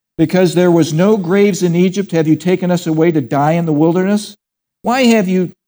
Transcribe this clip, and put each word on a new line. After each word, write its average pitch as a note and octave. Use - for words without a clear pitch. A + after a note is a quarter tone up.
"'Because E3
there F3+
was E3
no F#3+
graves G3
in F3
Egypt, F#3
have D#3+
you D#3
taken F3+
us -
away D#3+
to D#3
die C#3+
in E3+
the D#3
wilderness? F#3
Why B3+
have A3+
you F#3